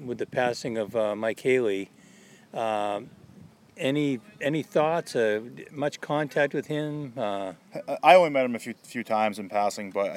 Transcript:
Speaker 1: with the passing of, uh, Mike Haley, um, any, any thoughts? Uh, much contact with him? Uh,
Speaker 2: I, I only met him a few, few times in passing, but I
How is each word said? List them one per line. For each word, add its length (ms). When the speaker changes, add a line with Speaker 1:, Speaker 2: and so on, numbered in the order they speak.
Speaker 1:
with 140
the 100
passing 520
of, 180
uh, 180
Mike 260
Haley, 500
um, 560
any, 400
any 200
thoughts? 540
Uh, 240
much 320
contact 500
with 140
him? 500
Uh, 380
Speaker 2:
I, 140
I 120
only 140
met 160
him 100
a 40
few, 240
few 200
times 360
in 100
passing, 420
but 200
I 60